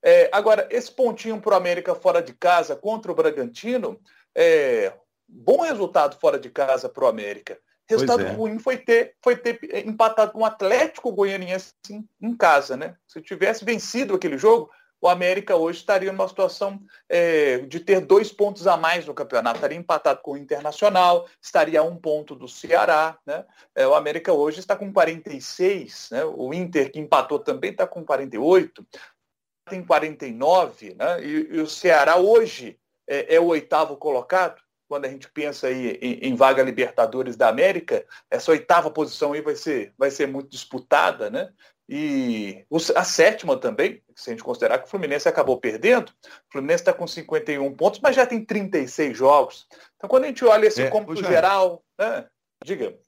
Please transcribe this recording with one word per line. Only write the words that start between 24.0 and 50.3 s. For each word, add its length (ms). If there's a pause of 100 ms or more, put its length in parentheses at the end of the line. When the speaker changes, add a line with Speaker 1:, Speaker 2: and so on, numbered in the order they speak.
Speaker 1:
hoje 240
está 180
com 160
quarenta 400
e 80
seis, 720
né? 140
O 260
Inter, 400
que 80
empatou, 380
também 340
tá 140
com 180
quarenta 320
e 20
oito, 460 (840)
tem 120
quarenta 440
e 60
nove, 600
né? 300
E, 280
e 80
o 60
Ceará 500
hoje 600 (280)
é, 300
é 40
o 60
oitavo 500
colocado. 640 (280)
Quando 160
a 40
gente 220
pensa 360
aí 340
em, 300
em 40
vaga 280
Libertadores 720
da 120
América, 580 (240)
essa 200
oitava 400
posição 440
aí 80
vai 120
ser, 440
vai 120
ser 160
muito 220
disputada, 800
né? 220 (360)
E 840
o, 80 (160)
a 100
sétima 500
também, 480 (120)
se 160
a 20
gente 100
considerar 360
que 80
o 40
Fluminense 380
acabou 300
perdendo, 500
o 440
Fluminense 320
tá 100
com 120
cinquenta 460
e 60
um 160
pontos, 260
mas 160
já 80
tem 180
trinta 360
e 100
seis 280
jogos. 500 (300)
Então, 120
quando 160
a 40
gente 140